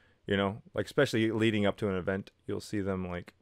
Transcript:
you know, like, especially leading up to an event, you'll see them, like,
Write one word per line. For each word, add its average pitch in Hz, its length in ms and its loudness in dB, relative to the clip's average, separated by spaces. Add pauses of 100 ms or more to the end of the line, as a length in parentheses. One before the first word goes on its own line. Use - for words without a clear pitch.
(260)
you 101 120 0
know, 98 240 0 (120)
like, 107 120 -2
especially 110 460 2
leading 107 340 2
up 98 120 2
to 107 120 0
an 92 60 0
event, 95 360 -4 (160)
you'll 98 140 -6
see 104 200 -4
them, 92 260 -2
like, 87 340 -10